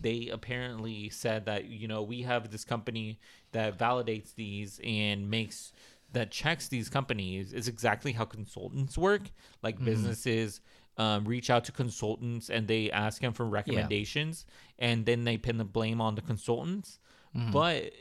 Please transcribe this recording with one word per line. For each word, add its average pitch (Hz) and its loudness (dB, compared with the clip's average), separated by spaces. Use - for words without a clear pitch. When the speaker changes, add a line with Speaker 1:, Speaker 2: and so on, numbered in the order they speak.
Speaker 1:
they 117 -2
apparently 113 -8
said 110 -2
that, 104 -2
you 113 -8
know, 110 -2
"We 120 -4
have 120 -2
this 107 -8
company 110 -4
that 107 0
validates 117 0
these 101 -6
and 104 0
makes, 113 -2
that 120 0
checks - 0
these 117 -2
companies." 98 -2
It's 120 -4
exactly 113 2
how 113 -2
consultants 127 -4
work. 196 4
Like, 110 0
Speaker 2:
Mm-hmm. 131 -2
Speaker 1:
businesses, 113 2
um, 107 4
reach 120 0
out 120 6
to - -8
consultants 117 -2
and 110 0
they 110 4
ask 107 0
them 127 2
for 117 -2
Speaker 2:
Yeah. 110 -2
Speaker 1:
recommendations, 107 0
and 117 2
then 117 4
they 117 2
pin 113 0
the 113 0
blame 113 0
on 110 2
the 107 -2
consultants. 131 -2
Speaker 2:
Mm-hmm. 117 0
Speaker 1:
But 156 4